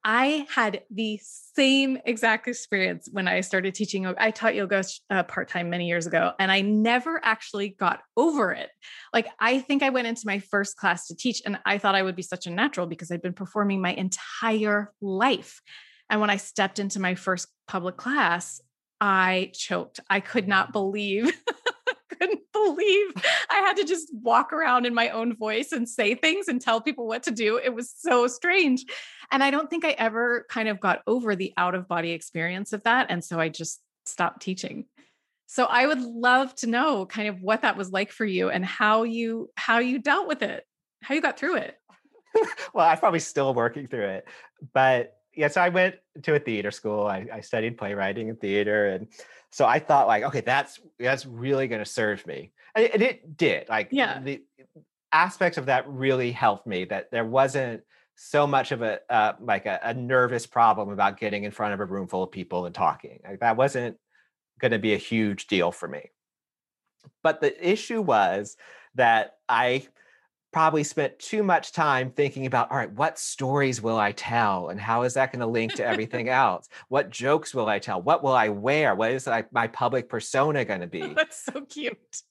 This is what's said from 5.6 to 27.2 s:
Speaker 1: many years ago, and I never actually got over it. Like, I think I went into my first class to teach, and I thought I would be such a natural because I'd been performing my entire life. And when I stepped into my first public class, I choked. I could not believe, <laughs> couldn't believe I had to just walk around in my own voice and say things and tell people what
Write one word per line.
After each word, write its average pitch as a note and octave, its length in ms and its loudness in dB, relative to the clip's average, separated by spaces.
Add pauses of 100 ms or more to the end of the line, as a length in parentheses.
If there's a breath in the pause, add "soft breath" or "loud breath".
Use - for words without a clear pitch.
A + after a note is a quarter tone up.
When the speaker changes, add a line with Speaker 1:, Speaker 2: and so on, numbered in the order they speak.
Speaker 1:
many F3 180 -2
years E3+ 180 -2
ago, F#3 320 0
and F#3+ 140 2
I G3 100 4
never A#3 640 2
actually A3 460 -2
got F#3 320 0 (140)
over C4+ 360 2
it. - 180 -8 (420 loud breath)
Like, A3+ 160 2 (120)
I A#3+ 200 2
think C#4 220 0
I C4+ 80 2
went B3+ 160 0
into A#3 180 -6
my G3+ 140 -2
first G3+ 380 -2
class F3 320 -2
to E3+ 80 -14
teach, - 280 -2
and G3+ 220 -4
I G3 120 2
thought G3 180 2
I F#3+ 60 4
would F#3+ 140 -2
be F#3 60 -8
such F3+ 240 -10
a F3 40 -8
natural F#3+ 360 -2
because E3 240 -10
I'd F3 120 -6
been F3+ 120 -4
performing G3 480 -2
my F3+ 120 0
entire G#3 1000 -2 (100)
life. G3+ 580 -2 (480 loud breath)
And G#3+ 120 0
when G#3 100 2
I G3 60 2
stepped G3 420 -2
into G3 220 -4
my F#3 160 0
first F3+ 320 -4 (180)
public F3+ 300 -6
class, F3+ 640 -2 (400)
I F#3+ 540 2
choked. - 540 -6
I G3 120 2
could G3 280 -4
not G3 240 2
believe, G3+ 540 -2
<laughs> - 920 -4
couldn't F4+ 220 0 (120)
believe G4 600 2 (380 loud breath)
I - 80 2
had G4 180 2
to G4 80 0
just D#4+ 280 -4
walk A#3 400 2
around B3 340 2
in A#3+ 80 0
my A#3 160 2
own A3+ 260 -2
voice G#3+ 360 -4
and A#3+ 160 -2
say G#3+ 260 2
things D#4+ 340 0
and B3+ 120 -2
tell A3+ 200 2
people A#3+ 260 -4
what A3+ 180 -4